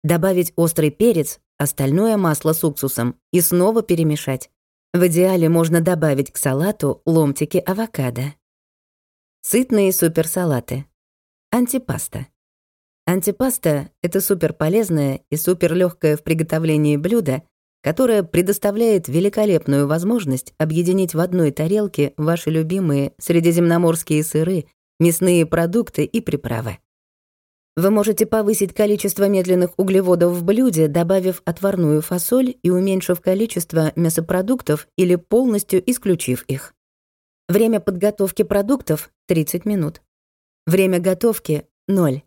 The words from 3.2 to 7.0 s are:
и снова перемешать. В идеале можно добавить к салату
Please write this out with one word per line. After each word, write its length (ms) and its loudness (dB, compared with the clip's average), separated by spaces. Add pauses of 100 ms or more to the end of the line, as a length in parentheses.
и 100 2
снова 400 2
перемешать. 680 -2 (420)
В 140 2
идеале 420 2
можно 320 2
добавить 500 0
к 60 -12
салату 720 -2